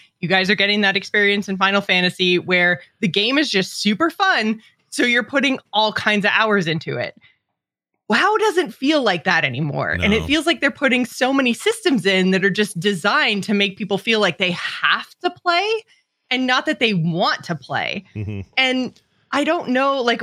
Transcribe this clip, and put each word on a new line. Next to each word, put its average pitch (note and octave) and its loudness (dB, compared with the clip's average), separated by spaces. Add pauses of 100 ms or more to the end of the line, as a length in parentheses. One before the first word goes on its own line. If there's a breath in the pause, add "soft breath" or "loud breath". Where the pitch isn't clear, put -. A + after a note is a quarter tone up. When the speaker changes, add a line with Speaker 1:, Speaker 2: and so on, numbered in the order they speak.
(200 loud breath)
Speaker 1:
You F3 -4
guys F#3+ 2
are G#3 2
getting G3+ 2
that G3 2
experience G3+ 0
in F#3+ -4
Final G3 2
Fantasy, F3+ 2
where F3 2 (200 loud breath)
the A3 0
game A3 0
is D4+ 0
just - -2
super A3 0
fun. C4 0 (280 loud breath)
So - -2
you're A#3+ 2
putting C4+ 0 (140)
all G#3+ 2
kinds G#3 0
of G#3 2
hours G3+ 2
into D#3 -4
it. A2+ -6 (920 soft breath)
WoW E4+ 2
doesn't F4+ 0
feel C#4+ 0
like F#3 0
that E3 2
anymore. C#3 -2 (100)
And G3+ 2
it A3 2
Speaker 2:
No. D#3+ -6
Speaker 1:
feels D4 0
like E4+ 0
they're C#4+ 2
putting B3+ 0
so C4 -2
many C4 0
systems E4+ 0
in F#3+ 4
that F#3 2
are G3 2
just G3+ -2
designed G3+ 0
to G#3+ -2
make G3+ 0
people G3 -4
feel A3 0
like F#3+ 0
they F3+ 0
have E3+ -2 (160)
to F4 0
play F4 -2 (640 soft breath)
and B3+ 0
not B3+ 0
that D#4 -2
they A3+ 0
want F3 0
to E3+ -4
play. A2 -6 (100)
Speaker 2:
Mm-hmm. G#2 -8 (140)
Speaker 1:
And B3+ -2 (280)
I C#4+ 0
don't D#4 -2
know, C4+ 0
like, A#3 0